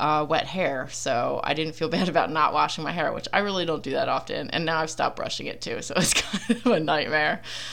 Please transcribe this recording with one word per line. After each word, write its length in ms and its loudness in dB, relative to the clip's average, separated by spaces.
uh, 260 4
wet 200 2
hair. 440 -2
So 540 0
I 80 0
didn't 220 -2
feel 140 0
<laughs> 80 0
bad 120 2
about 200 4
not 220 4
washing 320 2
my 80 -2
hair, 220 0
which 180 -6
I 80 4
really 260 0
don't 180 -2
do 80 -6
that 180 0
often. 400 -4
And 160 -2
now 140 0
I've 100 0
stopped 260 0
brushing 320 -6
it 140 -8
too, 200 -4
so 120 -8
<laughs> 40 0
it's 160 4
kind 460 0
of 60 -4
a 160 6
nightmare. 600 2